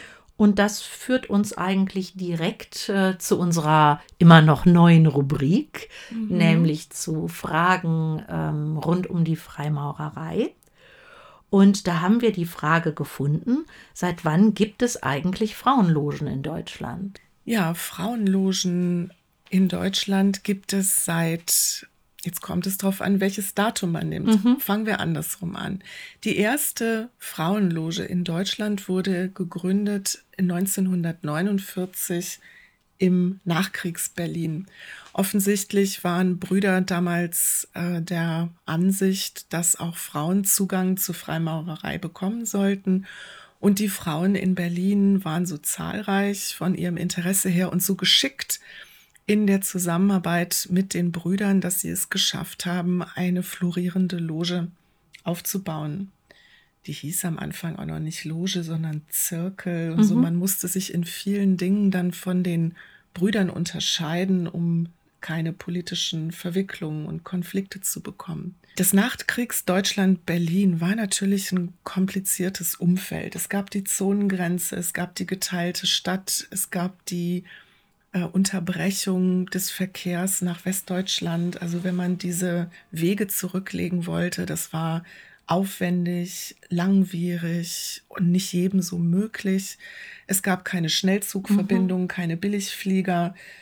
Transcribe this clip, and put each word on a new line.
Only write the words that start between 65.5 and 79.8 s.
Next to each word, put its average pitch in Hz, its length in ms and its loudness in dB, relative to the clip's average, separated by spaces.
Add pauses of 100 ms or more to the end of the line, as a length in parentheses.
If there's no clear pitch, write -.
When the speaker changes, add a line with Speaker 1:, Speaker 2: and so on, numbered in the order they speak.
Speaker 2:
politischen 170 800 -4
Verwicklungen 170 720 -4
und 160 180 -8
Konflikte 190 560 -6
zu - 220 -6
bekommen. - 540 -10 (200)
Das 185 160 2
Nachkriegsdeutschland 196 1300 0
Berlin 170 560 2
war 185 120 2
natürlich 196 580 -2
ein 180 200 -2 (120)
kompliziertes 190 920 -2
Umfeld. - 600 0
Es 170 140 -8
gab 196 220 -4
die 196 140 -4
Zonengrenze, 190 920 0
es 175 160 -4
gab 180 220 -6
die 185 120 -6
geteilte 180 600 -4
Stadt, - 640 -2
es - 200 -6
gab 185 360 -4
die, 175 380 -4 (680)
äh, 175 120 0
Unterbrechung 185 1200 0
des 185 240 -4
Verkehrs 185 720 -4